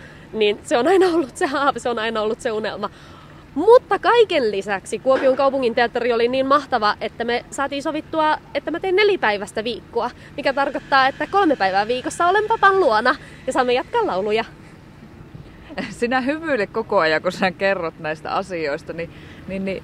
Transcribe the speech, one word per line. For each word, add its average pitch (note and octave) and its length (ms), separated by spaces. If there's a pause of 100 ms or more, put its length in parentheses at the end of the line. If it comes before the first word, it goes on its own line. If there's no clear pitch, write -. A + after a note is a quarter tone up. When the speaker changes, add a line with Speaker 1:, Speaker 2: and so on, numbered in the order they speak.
(320)
Speaker 1:
Niin G#3 300
se - 160
on B3+ 100
aina F#4+ 180
ollut D#4+ 300
se F#4 100
haave, C#4 320
se B3 120
on A#3 80
aina A3 220
ollut G#3+ 200
se A#3 120
unelma. G#3 380 (640)
Mutta G#4 440
kaiken F4+ 520
lisäksi G3 480
Kuopion C4 380
kaupunginteatteri B3 760
oli A#3 160
niin C4 180
mahtava, C4 540
että A3+ 240
me A#3+ 260
saatiin C#4 320
sovittua, D#4 540 (180)
että C#4+ 160
mä E4 100
teen F#4 160
nelipäiväistä A3 680
viikkoa, A#3 460 (260)
mikä C#4+ 160
tarkoittaa, C4+ 540
että D4 200
kolme F#4+ 300
päivää G3 320
viikossa B3+ 380
olen G#4 220
papan G4 320
luona A#3+ 360 (300)
ja B3+ 60
saamme B3+ 200
jatkaa G4 340
lauluja. G#3+ 380 (1500)
Speaker 2:
Sinä A#3+ 300
hymyilet C#4 500
koko A3 280
ajan, D#3+ 240
kun F3 100
sinä F#3+ 180
kerrot F#3 480
näistä D#3 320
asioista, E3 600
niin, E3+ 180 (380)
niin, F#3+ 160
niin F#3+ 200